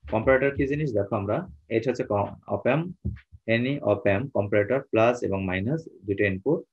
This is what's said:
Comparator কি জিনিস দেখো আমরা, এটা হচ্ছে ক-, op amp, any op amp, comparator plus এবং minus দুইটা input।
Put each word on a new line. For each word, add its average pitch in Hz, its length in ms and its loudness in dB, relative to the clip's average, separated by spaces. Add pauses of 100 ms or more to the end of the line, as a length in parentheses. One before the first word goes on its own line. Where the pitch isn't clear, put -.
(100)
Comparator 131 460 4
কি 143 140 0
জিনিস 147 260 -2
দেখো 101 180 0
আমরা, 104 220 0 (380)
এটা 113 140 2
হচ্ছে 123 220 -2
ক-, 101 240 0 (200)
op 98 80 -6 (100)
amp, 160 120 0 (680)
any 123 180 0 (180)
op 101 120 2 (120)
amp, 101 100 0 (120)
comparator 104 420 2 (120)
plus 113 240 4 (120)
এবং 95 120 -2 (100)
minus 101 320 -2 (240)
দুইটা 104 260 0
input। 120 280 0 (140)